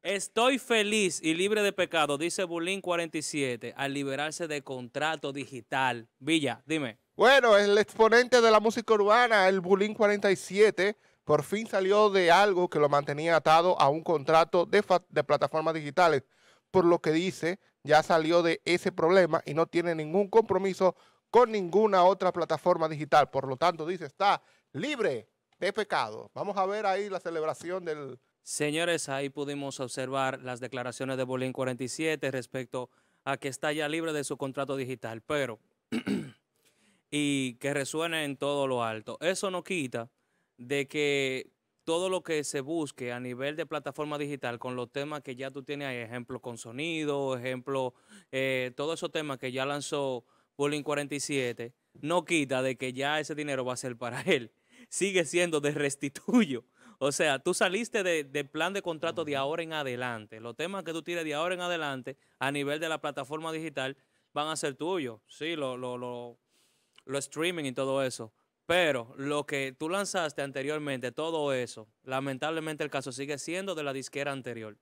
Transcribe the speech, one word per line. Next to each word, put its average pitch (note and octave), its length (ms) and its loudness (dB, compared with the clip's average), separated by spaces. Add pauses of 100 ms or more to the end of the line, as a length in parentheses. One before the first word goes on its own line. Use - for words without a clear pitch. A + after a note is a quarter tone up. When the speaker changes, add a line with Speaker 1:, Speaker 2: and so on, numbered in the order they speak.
Speaker 1:
"Estoy A3+ 540 0
feliz G#3 640 2
y D#3+ 120 0
libre G3+ 280 2
de G3+ 100 2
pecado", D#3 460 0
dice F3 260 -2
Bulín E3+ 380 -4
cuarenta E3+ 340 -2
y D3+ 60 -4
siete, B2+ 540 -4
al C#3 180 -4
liberarse C#3+ 520 -4
de D3 160 -6
contrato C#3 720 -4
digital. B2+ 760 -2 (100)
Villa, C3+ 480 0
dime. C#3+ 320 -4 (180)
Speaker 2:
Bueno, A#3+ 400 8
el G3+ 220 6
exponente A3+ 640 6
de A3+ 80 8
la G#3+ 100 8
música A3 320 2
urbana, G#3+ 560 6
el F#3+ 120 4
Bulín G3 340 2
cuarenta G#3 360 4
y F#3 60 4
siete, G3+ 600 4 (260)
por D3 180 2
fin A3 240 -4
salió G#3 440 4
de F#3 200 6
algo F3+ 380 6
que - 100 -2
lo D3 120 6
mantenía D3 460 2
atado E3 440 6
a C#3 80 6
un D#3 140 0
contrato D#3+ 640 4
de G3+ 160 4
fa-, F3+ 260 2
de D3 160 0
plataformas D#3 480 0
digitales. D#3 500 2 (480)
Por F#3 140 4
lo E3+ 160 8
que - 120 0
dice, E3+ 460 0 (240)
ya D3+ 200 6
salió E3 400 4
de E3 240 2
ese F3 260 0
problema E3+ 540 4
y D3 80 -6
no D#3+ 120 2
tiene E3+ 280 0
ningún D#3+ 340 0
compromiso F#3+ 680 2 (340)
con A#3+ 200 6
ninguna G3 540 4
otra F#3+ 260 4
plataforma E3 600 0
digital. D3 400 4
Por C3+ 180 -2
lo C3 80 -4
tanto, E3 300 0
dice, E3+ 180 -6
está F3+ 380 0 (300)
libre F#3+ 580 -2 (280)
de F#3 140 -2
pecado. A#2+ 640 -4
Vamos F#3 240 -6
a F#3+ 80 2
ver G#3 180 -4
ahí G3+ 240 0
la F#3 120 -6
celebración E3 680 -6
del D3 320 -8 (280)
Speaker 1:
Señores, D#3 640 -2
ahí C#3 220 -4
pudimos C#3+ 500 -8
observar C3 640 -4
las B2+ 180 -8
declaraciones B2+ 560 -6
de C3 80 0
Bolín B2+ 300 -4
cuarenta B2+ 300 -4
y B2 40 -6
siete D#3 420 -2
respecto B2+ 600 -8 (340)
a C#3 140 -4
que C#3+ 100 -8
está D3+ 240 -4
ya D3+ 160 -2
libre D#3+ 240 -2
de D3 100 -2
su C3+ 140 -6
contrato C3+ 400 -6
digital, A#2+ 460 -8
pero, C3 380 -4 (300)
<clears throat> - 1200 -8
y C#3 440 -2
que C#3 180 -6
resuene D#3 520 -4
en C#3 120 -4
todo C#3+ 300 -2
lo B2 180 0
alto. A2 360 -8
Eso F#3 300 -2
no F3+ 140 -6
quita B2 460 -6 (480)
de C3+ 300 -4
que C#3 600 -2 (340)
todo E3+ 240 -2
lo F#3 140 -2
que D3+ 220 -2
se C#3+ 160 -4
busque C3+ 520 -6
a B2 80 -8
nivel B2+ 360 -6
de E3 100 -6
plataforma D3 520 -6
digital C3+ 400 -6
con B2+ 180 -8
los B2 160 -8
temas D3 300 -6
que B2+ 140 -12
ya C3+ 140 -10
tú C3+ 120 -12
tienes C#3+ 260 -8
ahí, B2+ 100 -6
ejemplo A#2+ 420 -10
con A#2 180 -12
sonido, C#3+ 760 -4
ejemplo, B2+ 580 -4 (380)
eh, C3 440 -2
todos D#3 220 -4
esos E3 120 -6
temas D3 280 -4
que B2+ 140 -8
ya C3 120 -2
lanzó C#3 600 -4 (320)
Bolín D3 260 0
cuarenta C#3+ 320 -4
y C#3+ 60 -4
siete, B2 540 -4 (200)
no E3 300 -2
quita C3+ 380 0
de C3 140 -2
que B2+ 160 -6
ya C#3+ 280 -2
ese D3 140 -6
dinero C#3+ 300 -4
va B2+ 100 -4
a - 40 -8
ser B2 180 -8
para A#2+ 240 -8
<laughs> - 60 -6
él. C3+ 260 2 (360)
Sigue F#3 360 0
siendo E3+ 360 0
de C#3+ 120 0
restituyo. D3 920 0 (340)
O C3+ 120 0
sea, C#3 300 0
tú F3+ 140 -2
saliste G3+ 500 0
de, E3+ 200 0
de C#3+ 200 -4
plan D#3+ 280 -2
de G3 80 -4
contrato E3 440 -4
de D3 80 -4
Speaker 3:
Ujú. C3+ 80 -2
Speaker 1:
ahora D#3 220 -4
en D#3+ 100 -8
adelante. B2 680 -6
Los A#2 160 -12
temas F3+ 280 -6
que E3 80 -10
tú D#3+ 100 -6
tires E3+ 220 -6
de D3+ 100 -6
ahora E3+ 200 -2
en F3+ 60 -10
adelante C#3+ 560 -6 (220)
a C#3 140 -2
nivel C#3+ 280 -4
de D#3+ 80 -4
la D#3 120 -4
plataforma D3 520 -8
digital C#3+ 440 -6 (360)
van D3 160 -4
a D#3 80 -4
ser D3 180 -4
tuyos. C#3+ 520 -6
Sí, E3 300 -8
lo, C3 200 -6
lo, B2 220 -8
lo, A#2+ 400 -12 (640)
lo C#3 140 -4
streaming D#3+ 460 -4
y C3+ 80 -4
todo C3+ 320 0
eso. A#2 280 -8 (340)
Pero C#3+ 500 2
lo C#3+ 280 -2
que C3+ 320 -4
tú D#3 120 -6
lanzaste F3+ 540 -4
anteriormente, C#3 680 -4
todo D3+ 400 -2
eso, A#2 360 -6 (160)
lamentablemente D3 800 -4
el C#3+ 60 -8
caso C#3 200 -6
sigue C#3 280 -8
siendo F#3 360 -8
de D#3 80 -6
la C#3+ 100 -4
disquera C#3 400 -6
anterior. A2+ 500 -12